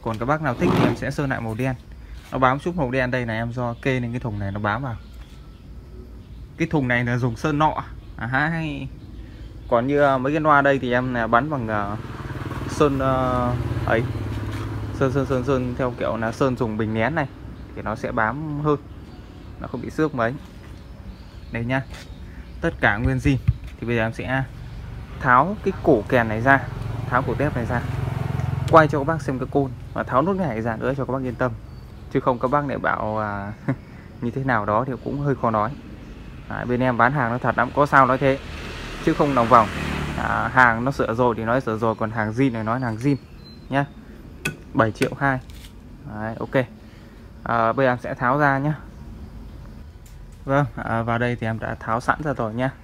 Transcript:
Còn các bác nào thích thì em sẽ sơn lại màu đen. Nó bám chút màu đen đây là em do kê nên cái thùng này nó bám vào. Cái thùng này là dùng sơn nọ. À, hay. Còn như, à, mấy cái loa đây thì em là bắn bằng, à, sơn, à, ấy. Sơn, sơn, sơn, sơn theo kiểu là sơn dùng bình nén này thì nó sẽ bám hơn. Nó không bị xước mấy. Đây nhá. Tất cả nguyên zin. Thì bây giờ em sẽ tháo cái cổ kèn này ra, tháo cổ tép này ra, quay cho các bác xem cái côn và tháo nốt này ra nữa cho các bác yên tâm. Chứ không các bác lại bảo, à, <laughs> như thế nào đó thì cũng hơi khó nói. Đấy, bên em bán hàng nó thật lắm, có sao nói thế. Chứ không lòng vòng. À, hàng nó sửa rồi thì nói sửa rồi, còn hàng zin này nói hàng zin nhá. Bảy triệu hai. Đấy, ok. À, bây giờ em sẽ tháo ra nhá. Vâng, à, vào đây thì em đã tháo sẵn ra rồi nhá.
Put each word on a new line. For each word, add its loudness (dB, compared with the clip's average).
Còn -4
các -2
bác 2
nào 0
thích 2
thì 6
em 4
sẽ -6
sơn -2
lại 0
màu -4
đen. -2
Nó -4
bám 6
chút -4
màu 0
đen 0
đây 0
là -2
em -2
do -2
kê 2
nên -2
cái -4
thùng -4
này -2
nó -4
bám 0
vào. -4
Cái 0
thùng 2
này 2
là 0
dùng 0
sơn 0
nọ. 2
À, -6
hay. -2
Còn 4
như, 4
à, 6
mấy 0
cái 0
loa 8
đây 6
thì 0
em 2
là 0
bắn 4
bằng, -2
à, -2
sơn, 2
à, 2
ấy. 2
Sơn, 4
sơn, 2
sơn, 0
sơn 0
theo -2
kiểu -2
là -2
sơn 2
dùng 0
bình 0
nén 0
này 0
thì -10
nó -4
sẽ -6
bám -2
hơn. 2
Nó -8
không -8
bị -6
xước 0
mấy. 2
Đây -4
nhá. 0
Tất 0
cả 4
nguyên 2
zin. 4
Thì -4
bây 2
giờ 4
em 0
sẽ -2
tháo 6
cái 0
cổ 6
kèn 4
này -2
ra, 6
tháo 4
cổ 0
tép 0
này -2
ra, 0
quay 10
cho 0
các 0
bác 0
xem -2
cái -4
côn 2
và -4
tháo 2
nốt 2
này 0
ra 0
nữa 0
cho -2
các -2
bác -2
yên -4
tâm. 0
Chứ 4
không 0
các 0
bác 2
lại -2
bảo, 0
à, -4
<laughs> 0
như -2
thế -4
nào 2
đó 4
thì -4
cũng -4
hơi 2
khó 2
nói. 2
Đấy, -6
bên 0
em 2
bán 6
hàng 2
nó 0
thật 2
lắm, 4
có 6
sao 8
nói 4
thế. 4
Chứ 4
không 2
lòng 4
vòng. 8
À, 0
hàng 6
nó 2
sửa 0
rồi 4
thì -4
nói 2
sửa -2
rồi, 2
còn -2
hàng 0
zin 2
này -2
nói 0
hàng -2
zin 2
nhá. 2
Bảy 4
triệu 0
hai. 0
Đấy, -6
ok. 0
À, 2
bây 4
giờ 6
em 2
sẽ -6
tháo 2
ra 4
nhá. 0
Vâng, 4
à, -2
vào 0
đây 0
thì -2
em -2
đã -4
tháo -2
sẵn 0
ra -2
rồi -2
nhá. 0